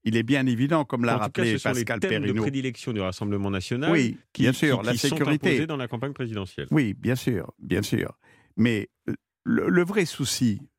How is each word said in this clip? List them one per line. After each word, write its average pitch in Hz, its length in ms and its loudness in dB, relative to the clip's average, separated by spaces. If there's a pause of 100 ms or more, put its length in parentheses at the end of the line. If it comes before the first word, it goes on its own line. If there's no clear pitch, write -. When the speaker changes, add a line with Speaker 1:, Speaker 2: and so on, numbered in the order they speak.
Speaker 1:
il 113 100 2
est 113 80 4
bien 131 220 2
évident, 135 400 2
comme 120 180 -2
l'a 117 120 2
Speaker 2:
En - 20 0
tout - 20 0 (120)
cas, 185 100 -4
Speaker 1:
rappelé 117 120 2
Speaker 2:
ce 101 40 0
sont 110 120 -2
les 123 140 0
Speaker 1:
Pascal 113 160 -4
Speaker 2:
thèmes 190 120 0 (100)
de 104 60 -2
Speaker 1:
Perrineau. 104 160 0
Speaker 2:
prédilection 131 500 -4
du 104 80 -2
Rassemblement 101 500 -2
national 123 400 -2
Speaker 1:
Oui, 139 260 2 (140)
Speaker 2:
qui, - 120 0
Speaker 1:
bien 127 100 6
Speaker 2:
qui, - 60 -4
Speaker 1:
sûr, 135 200 2
Speaker 2:
qui 104 60 -6
Speaker 1:
la 120 80 0
Speaker 2:
sont 139 160 0
Speaker 1:
sécurité. 151 400 2
Speaker 2:
imposés 147 180 2
dans 151 100 -4
la 123 120 -6
campagne 131 240 -6
présidentielle. 104 580 -6
Speaker 1:
Oui, 131 220 2
bien 123 220 0
sûr, 120 440 -4
bien 101 220 0
sûr. - 360 -2 (380)
Mais, 113 340 2 (200)
euh, 73 40 -4 (300)
le, - 260 0
le 175 140 4
vrai 196 220 0
souci 117 560 0 (180)